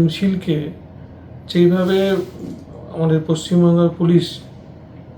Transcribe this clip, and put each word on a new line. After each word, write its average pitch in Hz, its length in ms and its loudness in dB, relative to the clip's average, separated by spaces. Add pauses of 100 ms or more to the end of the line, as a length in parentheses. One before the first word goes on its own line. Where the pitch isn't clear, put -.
মিছিলকে 180 560 0 (920)
যেইভাবে 180 460 2 (1000)
আমাদের 160 240 0 (100)
পশ্চিমবঙ্গের 170 680 2
পুলিশ 170 260 4 (920)